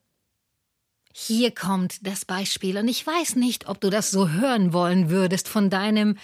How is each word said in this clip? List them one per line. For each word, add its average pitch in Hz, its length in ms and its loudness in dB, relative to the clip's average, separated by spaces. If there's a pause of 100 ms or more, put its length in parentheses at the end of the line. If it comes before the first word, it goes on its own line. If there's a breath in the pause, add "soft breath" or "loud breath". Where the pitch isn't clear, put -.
(1160)
Hier 226 360 0
kommt 190 560 -4
das 190 180 -8
Beispiel 190 500 -4
und 214 120 0
ich - 180 -4
weiß 320 300 -2
nicht, 247 340 0
ob 196 100 -8
du 196 120 0
das 208 180 0
so 190 200 2
hören 196 440 2
wollen 175 380 2
würdest 185 360 0
von 202 220 0
deinem 208 540 2